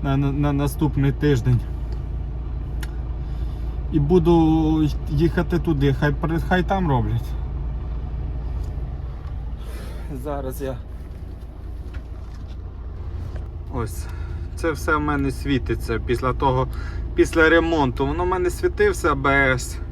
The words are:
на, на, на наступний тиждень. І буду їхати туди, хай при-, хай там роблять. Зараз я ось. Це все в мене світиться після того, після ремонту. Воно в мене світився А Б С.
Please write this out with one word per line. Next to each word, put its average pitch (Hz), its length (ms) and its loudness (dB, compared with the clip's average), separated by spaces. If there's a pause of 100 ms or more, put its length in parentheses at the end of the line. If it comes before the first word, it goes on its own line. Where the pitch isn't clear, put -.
на, 139 140 2
на, 139 140 2
на 143 220 2
наступний 139 580 2
тиждень. 131 480 4 (2250)
І 160 60 6
буду 156 920 6 (200)
їхати 165 500 2
туди, 143 400 2
хай 147 120 4
при-, 156 280 -2
хай 180 240 2
там 185 260 0
роблять. 117 360 2 (3000)
Зараз 139 380 -6
я 131 160 -6 (3000)
ось. 113 320 -6 (500)
Це 165 160 -2
все 156 240 0
в 151 60 2
мене 143 300 0
світиться 123 720 -2
після 123 280 0
того, 127 340 2 (480)
після 160 340 6
ремонту. 160 580 4
Воно 160 160 -2
в 185 40 0
мене 180 220 2
світився 180 640 2
А 139 40 4
Б 139 380 4
С. - 240 -4 (140)